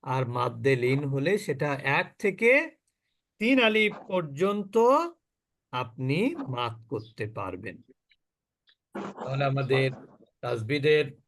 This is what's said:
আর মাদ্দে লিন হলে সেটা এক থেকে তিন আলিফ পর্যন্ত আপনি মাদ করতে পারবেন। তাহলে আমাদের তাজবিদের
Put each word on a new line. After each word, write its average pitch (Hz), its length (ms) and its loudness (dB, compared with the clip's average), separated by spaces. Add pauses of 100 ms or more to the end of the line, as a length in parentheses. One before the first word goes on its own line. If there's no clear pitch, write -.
আর 131 240 -2
মাদ্দে 123 500 0
লিন 131 280 0
হলে 139 340 0
সেটা 147 460 -2
এক 156 340 0
থেকে 233 580 2 (640)
তিন 254 200 4
আলিফ 214 480 2
পর্যন্ত 185 680 -2 (960)
আপনি 131 640 -2 (140)
মাদ 120 400 -6
করতে 110 380 -8
পারবেন। 95 560 -10 (1300)
তাহলে 139 300 -4
আমাদের 135 480 0 (480)
তাজবিদের 139 760 0 (120)